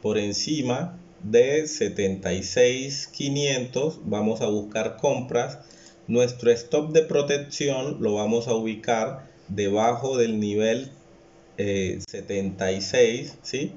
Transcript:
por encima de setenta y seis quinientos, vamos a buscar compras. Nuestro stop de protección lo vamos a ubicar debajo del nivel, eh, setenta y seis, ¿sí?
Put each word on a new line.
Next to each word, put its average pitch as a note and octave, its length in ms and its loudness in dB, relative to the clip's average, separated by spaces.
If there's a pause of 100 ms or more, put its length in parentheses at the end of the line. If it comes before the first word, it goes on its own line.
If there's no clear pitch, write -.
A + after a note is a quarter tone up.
por G#2+ 160 0
encima A#2+ 800 -2 (240)
de B2+ 440 4
setenta F#2+ 680 -2
y F#2+ 80 -4
seis C3 640 0
quinientos, C#3 1000 -2
vamos G#2+ 360 -2
a A#2+ 60 0
buscar G#2 500 -2
compras. B2+ 640 0 (480)
Nuestro A#2+ 460 2
stop D3+ 400 0
de D#3+ 100 8
protección C#3+ 1000 -2
lo G#2+ 140 0
vamos A2+ 340 0
a A#2 60 2
ubicar A2+ 720 -2 (220)
debajo A2 680 0
del A2+ 240 2
nivel, A2 500 0 (680)
eh, G2 420 -2 (100)
setenta F#2+ 600 -4
y F#2+ 100 -2
seis, B2 640 2
¿sí? D3 340 -6